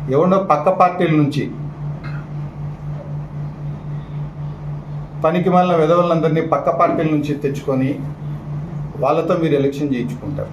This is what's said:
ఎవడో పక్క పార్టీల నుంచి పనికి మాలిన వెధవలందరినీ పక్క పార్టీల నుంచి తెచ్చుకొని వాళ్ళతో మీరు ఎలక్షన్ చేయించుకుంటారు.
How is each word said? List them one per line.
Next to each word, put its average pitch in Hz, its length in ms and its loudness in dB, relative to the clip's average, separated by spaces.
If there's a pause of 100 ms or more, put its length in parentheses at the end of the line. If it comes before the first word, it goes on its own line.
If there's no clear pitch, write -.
(100)
ఎవడో 180 280 6
పక్క 151 300 4
పార్టీల 180 480 4
నుంచి 139 340 2 (3750)
పనికి 175 260 2
మాలిన 180 260 4
వెధవలందరినీ 160 640 4
పక్క 143 300 0
పార్టీల 165 400 2
నుంచి 147 240 0
తెచ్చుకొని 135 640 0 (960)
వాళ్ళతో 160 460 2
మీరు 156 120 4
ఎలక్షన్ 139 400 2
చేయించుకుంటారు. 101 580 -4